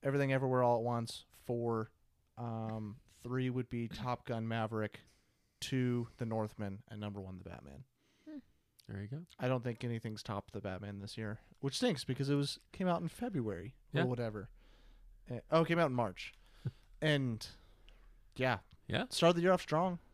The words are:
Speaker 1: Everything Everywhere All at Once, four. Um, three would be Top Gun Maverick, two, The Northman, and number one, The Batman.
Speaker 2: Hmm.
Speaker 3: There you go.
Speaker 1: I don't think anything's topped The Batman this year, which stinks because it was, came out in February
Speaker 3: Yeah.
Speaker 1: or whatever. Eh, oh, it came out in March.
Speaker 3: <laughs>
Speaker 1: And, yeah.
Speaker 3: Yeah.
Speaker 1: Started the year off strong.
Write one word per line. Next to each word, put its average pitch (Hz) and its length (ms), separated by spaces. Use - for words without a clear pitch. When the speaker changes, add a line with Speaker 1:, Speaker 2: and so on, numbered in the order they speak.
Speaker 1:
Everything 139 300
Everywhere 127 300
All 120 140
at 113 60
Once, 117 420
four. 117 460
Um, 113 580
three 127 260
would 123 200
be 120 200
Top 123 360
Gun 113 220
Maverick, 110 540
two, 123 480
The 123 80
Northman, 107 540
and 110 100
number 104 200
one, 92 180
The 90 120
Batman. 69 340
Speaker 2:
Hmm. 311 80
Speaker 3:
There 101 140
you 104 60
go. 131 100
Speaker 1:
I 127 80
don't 127 160
think 117 200
anything's 117 400
topped 101 300
The 104 80
Batman 98 380
this 101 180
year, 110 220
which 139 160
stinks 214 300
because 135 240
it 143 60
was, 143 240
came 185 160
out 175 140
in 170 80
February 110 680
Speaker 3:
Yeah. 151 120
Speaker 1:
or - 20
whatever. 117 440
Eh, 120 100
oh, 165 100
it 160 60
came 170 120
out 160 100
in 127 60
March. 110 380
Speaker 3:
<laughs> 127 60
Speaker 1:
And, 135 440
yeah. 127 220
Speaker 3:
Yeah. - 220
Speaker 1:
Started 170 280
the 170 40
year 180 120
off 175 80
strong. 175 380